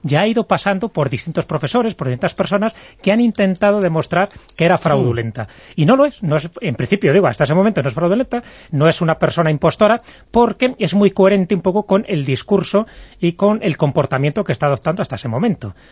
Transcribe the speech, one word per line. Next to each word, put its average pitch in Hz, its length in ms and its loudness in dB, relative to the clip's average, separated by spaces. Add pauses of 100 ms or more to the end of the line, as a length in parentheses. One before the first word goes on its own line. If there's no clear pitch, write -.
ya 147 200 2
ha 214 40 2
ido 226 220 0
pasando 185 400 -2
por 143 200 -2
distintos 156 380 -6
profesores, 190 480 -2
por 127 140 -6
distintas 123 260 -2
personas 196 400 -2 (260)
que 196 120 0
han 226 80 2
intentado 202 600 0
demostrar 170 480 0 (280)
que 160 80 2
era 175 140 4
fraudulenta. 120 680 -2 (300)
Y 151 100 2
no 226 80 6
lo 277 120 4
es, - 180 -6
no 151 120 0
es, 156 140 -4 (100)
en 147 140 -4
principio, 147 380 0
digo, 180 160 4
hasta 143 160 -2
ese 139 100 0
momento 190 280 2
no 147 60 -2
es 110 60 -6
fraudulenta, 220 480 -2 (300)
no 151 160 4
es - 120 0
una 160 180 0
persona 165 340 0
impostora, 208 500 2 (300)
porque 240 480 0
es 175 120 -2
muy 196 200 4
coherente 196 420 2
un 170 80 -2
poco 202 240 -2
con 196 220 0
el 156 160 -2
discurso 190 640 -2 (340)
y 170 140 0
con 208 280 0
el 175 140 -2
comportamiento 143 680 0
que 160 100 -4
está 147 140 -2
adoptando 156 360 -2
hasta - 120 -10
ese 120 140 -8
momento. 127 460 -4 (180)